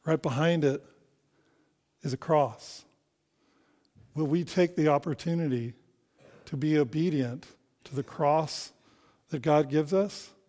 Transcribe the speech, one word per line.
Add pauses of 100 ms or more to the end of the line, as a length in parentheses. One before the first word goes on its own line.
Right
behind
it (1200)
is
a
cross. (1300)
Will
we
take
the
opportunity (720)
to
be
obedient (360)
to
the
cross (580)
that
God
gives
us (180)